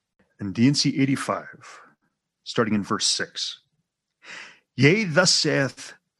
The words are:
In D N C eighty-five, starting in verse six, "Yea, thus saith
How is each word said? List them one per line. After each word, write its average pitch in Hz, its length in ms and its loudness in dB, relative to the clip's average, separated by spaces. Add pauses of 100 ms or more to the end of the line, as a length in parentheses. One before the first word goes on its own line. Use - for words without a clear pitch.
(380)
In 98 140 -8
D 117 140 2
N 143 80 4
C 143 240 -2
eighty-five, - 840 -2 (640)
starting 107 300 -2
in 104 80 0
verse 95 240 -2
six, - 540 -6 (1160)
"Yea, 170 280 4
thus 175 280 2
saith 139 640 -2 (260)